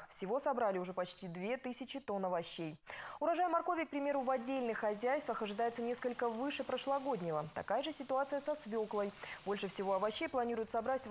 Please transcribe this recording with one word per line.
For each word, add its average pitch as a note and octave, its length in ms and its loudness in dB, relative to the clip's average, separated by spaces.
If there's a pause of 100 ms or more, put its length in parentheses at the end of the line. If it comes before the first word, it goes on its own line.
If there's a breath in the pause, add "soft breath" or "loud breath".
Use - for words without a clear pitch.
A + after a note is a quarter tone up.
Всего G#3 300 -2
собрали A#3+ 400 2
уже F3+ 160 -2
почти F#3 340 -4
две F#3 300 -2
тысячи B3+ 420 -6
тонн G3+ 240 0
овощей. E3+ 540 -2 (420 loud breath)
Урожай E4+ 280 4
моркови, E4+ 360 2
к - 60 -6
примеру, C#4+ 320 2
в B3 80 2
отдельных B3 480 0
хозяйствах A#3 640 2
ожидается A#3 400 0
несколько A#3+ 480 0
выше C4 340 -2
прошлогоднего. B3+ 920 0
Такая G3+ 280 0
же D#4 100 -4
ситуация C#4 480 0
со D4+ 140 0
свёклой. G#3 580 0 (320 loud breath)
Больше G3 240 0
всего G3 240 0
овощей G#3+ 380 2
планируют A#3 400 0
собрать B3 400 2